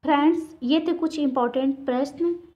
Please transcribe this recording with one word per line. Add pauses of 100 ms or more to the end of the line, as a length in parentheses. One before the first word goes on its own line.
फ्रेंड्स,
ये
थे
कुछ
इंपॉर्टेंट
प्रश्न (220)